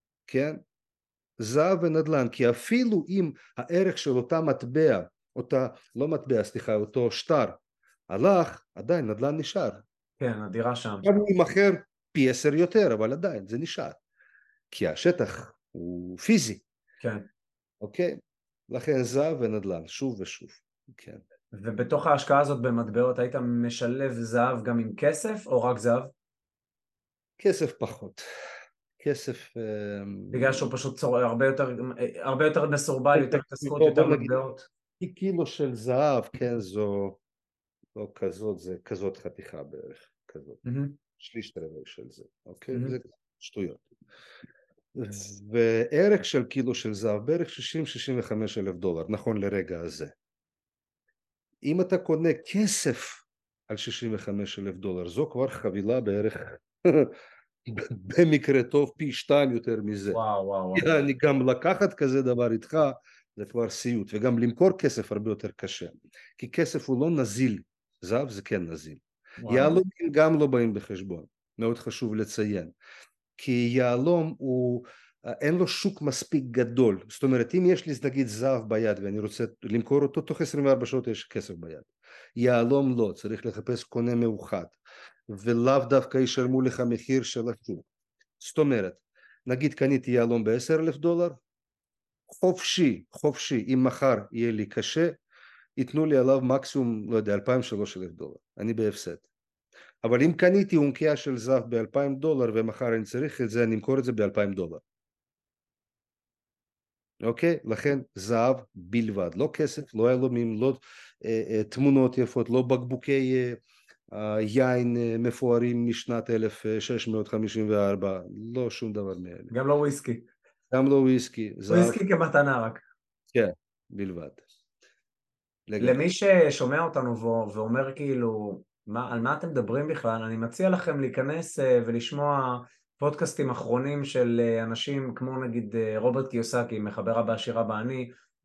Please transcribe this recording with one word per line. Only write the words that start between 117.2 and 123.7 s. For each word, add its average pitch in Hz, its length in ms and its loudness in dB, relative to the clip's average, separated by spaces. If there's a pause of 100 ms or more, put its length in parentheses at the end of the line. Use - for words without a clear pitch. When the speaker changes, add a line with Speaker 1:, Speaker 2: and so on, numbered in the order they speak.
Speaker 1:
חמישים 110 420 -2
וארבע, 98 520 0 (320)
לא 123 160 -2
שום 113 240 -6
דבר 98 240 -6
מאלה. 90 260 -14 (100)
Speaker 2:
גם 135 140 0
לא 143 60 4
וויסקי. 143 480 0 (520)
Speaker 1:
גם 131 140 4
לא 139 80 6
וויסקי, 127 640 2
זהב. 104 200 2
Speaker 2:
וויסקי 185 300 4
כמתנה 143 540 4
רק. 113 180 -6 (540)
Speaker 1:
כן, 110 160 4 (400)